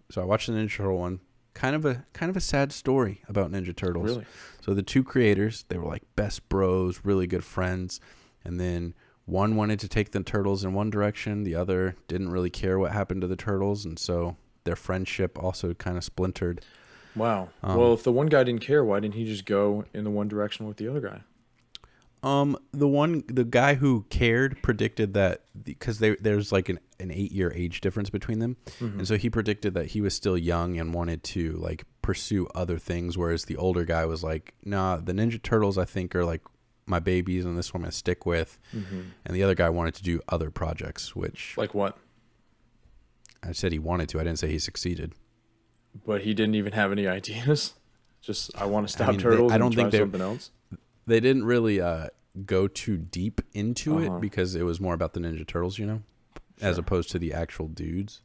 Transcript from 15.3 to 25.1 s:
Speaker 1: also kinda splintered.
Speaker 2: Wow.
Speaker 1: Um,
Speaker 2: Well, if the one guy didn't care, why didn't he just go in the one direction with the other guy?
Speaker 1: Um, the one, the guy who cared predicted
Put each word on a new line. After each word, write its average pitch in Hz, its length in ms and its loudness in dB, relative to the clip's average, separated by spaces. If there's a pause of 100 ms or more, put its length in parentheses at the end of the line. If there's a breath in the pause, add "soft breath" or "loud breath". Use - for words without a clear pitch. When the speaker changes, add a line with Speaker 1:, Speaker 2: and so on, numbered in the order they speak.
Speaker 1:
also 87 320 -2
kinda 90 280 -6
splintered. 90 640 -4 (520 loud breath)
Speaker 2:
Wow. 107 320 0 (160)
Speaker 1:
Um, 95 160 2
Speaker 2:
Well, 120 140 8
if 110 100 0
the 127 80 4
one 139 160 4
guy 143 160 6
didn't 120 180 0
care, 147 220 4
why 101 160 4
didn't 104 160 -4
he 113 100 -4
just 104 200 -6
go 104 480 2
in 107 100 -6
the 107 80 -2
one 104 160 0
direction 104 400 -4
with 104 80 -10
the 107 140 -6
other 143 100 -4
guy? 101 220 -10 (1040 soft breath)
Speaker 1:
Um, 139 320 4 (160)
the 143 140 4
one, 147 400 4
the 127 180 2
guy 123 300 6
who 127 340 4
cared 123 540 2
predicted 107 500 0